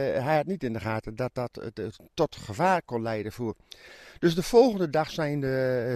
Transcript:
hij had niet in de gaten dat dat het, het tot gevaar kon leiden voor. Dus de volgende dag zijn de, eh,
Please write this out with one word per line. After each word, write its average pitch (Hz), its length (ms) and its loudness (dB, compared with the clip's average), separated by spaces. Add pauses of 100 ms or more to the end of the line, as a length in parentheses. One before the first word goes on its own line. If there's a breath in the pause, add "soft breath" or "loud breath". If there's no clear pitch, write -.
(240)
hij 151 120 2
had 147 100 2
niet 180 180 -4
in 117 100 -4
de 110 60 -4
gaten 110 360 -4
dat 127 180 -4
dat 123 280 -6
het, - 160 -10
het 104 220 -8 (140)
tot 156 220 0
gevaar 170 480 0
kon 117 180 -4
leiden 110 300 -4
voor. 113 240 -6 (640 loud breath)
Dus 170 160 4
de 175 80 0
volgende 220 460 6
dag 156 220 0
zijn 147 280 -2
de, 131 500 0
eh, 127 60 0